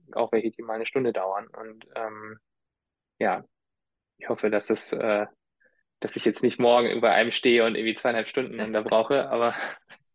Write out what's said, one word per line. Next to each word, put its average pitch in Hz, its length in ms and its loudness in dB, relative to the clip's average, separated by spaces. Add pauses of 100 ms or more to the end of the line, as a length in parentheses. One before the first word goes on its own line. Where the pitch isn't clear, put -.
(120)
auch 117 200 -2
welche, 113 200 0
die - 120 -16
mal 113 100 -8
eine 110 140 -6
Stunde 123 260 0
dauern 98 340 -4
und, 110 380 -18 (100)
ähm, 107 420 -10 (840)
ja, 95 240 0 (760)
ich - 100 -14
hoffe, 120 220 0
dass 107 200 -2
es, - 220 -2
äh, 104 360 0 (720)
dass - 160 -8
ich - 100 -4
jetzt 110 180 0
nicht 117 160 2
morgen 120 300 6
über 117 220 2
einem 113 200 4
stehe 117 340 4
und 113 100 0
irgendwie 110 200 -2
zweieinhalb 113 320 -2
Stunden 127 300 -6
dann 110 160 -6
da 110 80 2
brauche, 113 480 2
aber 117 240 2 (600)